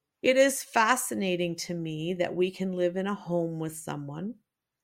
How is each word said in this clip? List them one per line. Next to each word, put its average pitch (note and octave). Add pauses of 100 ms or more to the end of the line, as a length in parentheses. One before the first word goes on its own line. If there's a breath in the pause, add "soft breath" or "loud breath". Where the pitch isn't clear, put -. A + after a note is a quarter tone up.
(240)
It C4
is C4+
fascinating G3+
to -
me D#3+
that F3
we F#3
can F#3
live F3+
in F#3+
a G3+
home E3+
with D#3+
someone D3 (480)